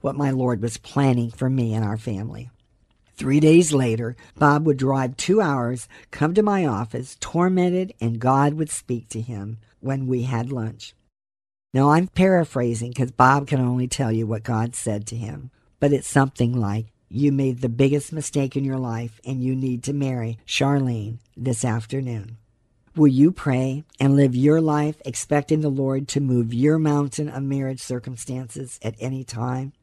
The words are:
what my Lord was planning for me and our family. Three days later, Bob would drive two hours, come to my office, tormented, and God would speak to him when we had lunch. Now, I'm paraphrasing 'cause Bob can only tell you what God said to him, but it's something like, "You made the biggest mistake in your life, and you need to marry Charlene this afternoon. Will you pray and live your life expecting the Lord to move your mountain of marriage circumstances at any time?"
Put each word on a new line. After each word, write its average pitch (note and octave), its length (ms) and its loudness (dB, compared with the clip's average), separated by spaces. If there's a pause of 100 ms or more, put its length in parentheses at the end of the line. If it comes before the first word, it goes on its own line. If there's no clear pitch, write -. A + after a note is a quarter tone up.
what C3+ 160 -4
my C#3+ 140 0
Lord B2 300 0
was A2+ 140 -4
planning B2 540 0
for C3 200 -4
me A#2+ 240 0
and A2 120 0
our G#2 100 -2
family. G#2+ 540 -8 (680)
Three C3+ 240 2
days D#3 340 8
later, A#2 420 0 (220)
Bob D3 280 4
would D3 120 4
drive C3 400 0
two G#3 240 2
hours, B2+ 460 -2 (240)
come D#3 220 0
to G#3+ 100 4
my G3 220 2
office, A#2+ 540 -4
tormented, F3+ 800 0
and A2+ 200 -2
God C3+ 360 4
would D#3 140 -4
speak - 400 -8
to A2 120 -8
him A2 360 -10 (220)
when C3+ 260 -4
we B2+ 180 -2
had A#2 280 -4
lunch. A2+ 420 -8 (800)
Now, C#3 160 6
I'm E3+ 180 6
paraphrasing B2 840 0
'cause A#2+ 180 -2
Bob C3+ 360 4
can C#3 120 0
only B2 280 0
tell A#2+ 240 -2
you A2+ 160 0
what A2 160 -4
God A#2 320 -2
said G#2+ 320 -6
to A2+ 80 -12
him, B2+ 340 -10 (300)
but C#3+ 140 4
it's - 140 -2
something B2+ 520 2
like, A2 280 -4 (220)
"You C#3 220 0
made C3 300 0
the B2+ 80 -2
biggest C#3 440 0
mistake C#3+ 420 -4
in C#3 80 -2
your C3 140 -2
life, A#2 480 -6
and C3 160 -6
you C3 140 0
need B2+ 280 -4
to C#3+ 100 -4
marry B2 520 -4
Charlene B2 720 -2 (180)
this B2+ 300 -4
afternoon. A2+ 720 -6 (580)
Will D3+ 120 6
you C#3 240 6
pray C3+ 520 -2 (160)
and C#3 160 4
live C3+ 200 4
your D3 260 4
life D3+ 440 0
expecting D3 560 -2
the D3+ 80 0
Lord C3+ 400 -2
to C#3 100 -2
move B2 340 0
your D3 240 2
mountain D3 520 0
of C3+ 140 -8
marriage C3+ 380 -4
circumstances B2+ 1000 -10
at A2 160 -6
any C3 240 -6
time?" B2+ 600 -6